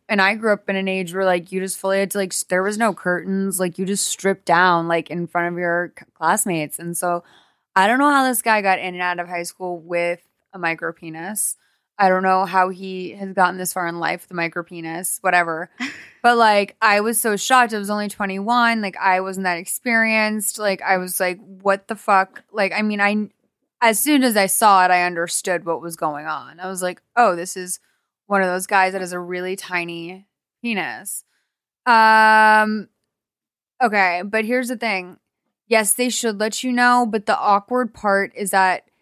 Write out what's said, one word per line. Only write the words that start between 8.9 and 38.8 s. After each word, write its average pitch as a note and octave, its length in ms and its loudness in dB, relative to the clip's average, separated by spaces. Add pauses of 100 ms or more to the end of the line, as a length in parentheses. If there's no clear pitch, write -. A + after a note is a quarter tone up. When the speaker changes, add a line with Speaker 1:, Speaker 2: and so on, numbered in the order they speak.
Speaker 1:
and F3+ 80 -6
out F3 180 -4
of F3 80 -6
high F3 160 -6
school F3 340 -8
with E3+ 420 -4 (320)
a G3 60 -16
micro E3 340 -4
penis. E3+ 640 -8 (400)
I G3 120 4
don't F#3 160 2
know F#3+ 200 2
how F#3 260 2
he F#3 420 -10
has G3 220 -12
gotten F#3 220 2
this F3+ 160 -8
far F3+ 140 -4
in E3+ 140 -6
life, E3 260 -4
the - 80 -18
micro E3+ 300 -4
penis, E3+ 560 -10
whatever. F3 580 0
Speaker 2:
<laughs> C4 100 -8 (360)
Speaker 1:
But, A#3+ 140 4
like, G#3 420 4
I G#3 200 4
was A3 200 -2
so G#3 160 0
shocked. A#3+ 380 2
I G#3+ 40 -2
was G3+ 120 -6
only G#3 180 -4
twenty-one. A3 720 0
Like, G3 160 -6
I F#3 240 2
wasn't F#3+ 240 -6
that F3 140 0
experienced. A3 1000 -2
Like, G3 220 -2
I F#3 160 0
was F3+ 240 -4
like, F3+ 180 -2 (220)
"What G3+ 260 -2
the A3 100 -8
fuck?" F#3+ 540 0
Like, G3+ 240 -2
I G3+ 60 -2
mean, G#3+ 180 -2
I, G3+ 300 0 (540)
as A3 180 4
soon C#4+ 220 4
as A#3+ 120 2
I G3 120 2
saw F#3+ 400 4
it, F3+ 40 4
I F3+ 120 4
understood F3 640 -4
what D#3+ 160 -4
was E3+ 140 -12
going D3+ 280 -6
on. D3+ 360 -10
I F#3 60 -10
was F#3 160 -8
like, F3+ 200 -6 (120)
"Oh, G#3+ 220 4
this F#3 220 -8
is F3+ 200 -10 (480)
one G3+ 140 0
of F#3 80 2
those F#3 180 -2
guys F#3+ 260 2
that F#3+ 100 -6
has F3 100 -8
a F3+ 80 -6
really F3+ 340 -6
tiny F3 720 -8 (360)
penis." F3 600 -8 (600)
Um, A3 1040 6 (920)
okay, F#3+ 420 2
but G#3+ 220 -2
here's B3 220 -2
the A#3+ 100 -6
thing. F#3+ 400 -6 (500)
Yes, A3 240 4
they B3 160 0
should A3 320 -4
let G#3+ 240 -4
you B3+ 80 -2
know, B3 340 4
but G#3 200 -4
the - 100 2
awkward B3 560 0
part G3 420 0
is G3 180 -8
that F#3 320 2 (180)